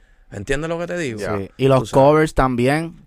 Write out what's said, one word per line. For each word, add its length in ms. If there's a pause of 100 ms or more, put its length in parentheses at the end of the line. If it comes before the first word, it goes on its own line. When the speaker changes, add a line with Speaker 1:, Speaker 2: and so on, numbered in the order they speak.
(300)
Speaker 1:
¿Entiendes 380
lo 100
que 100
te 100
digo? 220
Speaker 2:
Ya. 160
Speaker 3:
Sí. 220
Y 100
los 120
Speaker 1:
Tú 60
sabes. 60 (120)
Speaker 3:
covers 300
también. 720